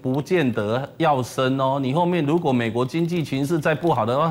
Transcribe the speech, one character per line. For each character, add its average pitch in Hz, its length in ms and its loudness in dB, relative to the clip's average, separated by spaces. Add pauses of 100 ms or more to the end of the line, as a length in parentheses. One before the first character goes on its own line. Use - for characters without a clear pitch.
不 135 180 -2
见 143 320 2
得 113 440 -2
要 151 260 2
升 131 380 -2
哦。 135 200 0
你 131 140 -2
后 175 100 2
面 175 220 0
如 147 100 2
果 165 160 0
美 117 160 2
国 113 160 0
经 170 220 -2
济 170 160 -2
情 139 240 -2
势 165 100 0
再 160 160 0
不 160 220 0
好 117 100 2
的 123 140 0
话， 160 120 2